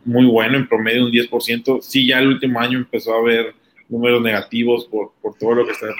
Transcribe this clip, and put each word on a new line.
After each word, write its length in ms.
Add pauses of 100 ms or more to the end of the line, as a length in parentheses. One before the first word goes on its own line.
muy 220
bueno, 320
en 100
promedio 380
un 40
diez 160
por 160
ciento. 380
Sí, 260
ya 120
el 100
último 320
año 160
empezó 380
a 60
haber 340 (340)
números 320
negativos 640
por, 280 (100)
por 160
todo 160
lo 100
que 80
está, 140 (140)